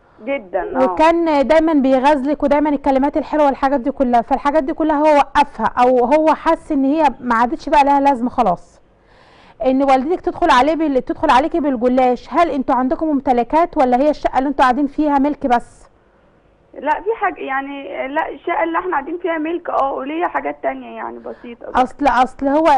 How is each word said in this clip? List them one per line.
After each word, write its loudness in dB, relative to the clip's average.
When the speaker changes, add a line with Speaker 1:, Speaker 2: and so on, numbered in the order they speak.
Speaker 1:
جدًا، -6
اه. 4
Speaker 2:
وكان 2
دايمًا 4
بيغازلك، 2
ودايمًا 2
الكلمات 0
الحلوه 0
والحاجات 0
دي -4
كلها، 0
فالحاجات 0
دي -4
كلها 0
هو 4
وقفها، 0
او 4
هو 4
حس -2
ان 0
هي 2
ما -2
عادتش -2
بقى 4
لها 4
لازمه 2
خلاص. -4
ان 2
والدتك 0
تدخل 0
عليه 4
بال-، 0
تدخل -2
عليكي 2
بالجلاش، 0
هل 2
انتوا 0
عندكم -2
ممتلكات 0
ولا 2
هي 2
الشقه -2
اللي -2
انتوا 0
قاعدين 2
فيها 0
ملك -2
بس؟ -4
Speaker 1:
لا، -4
في -6
حاجه -4
يعني، -8
لا، -4
الشقه -4
اللي -4
احنا -6
قاعدين -6
فيها -4
ملك، -6
اه، -2
وليا -6
حاجات -8
تانية -8
يعني -12
بسيطه -16
بس. -6
Speaker 2:
اصل، -2
اصل 0
هو 2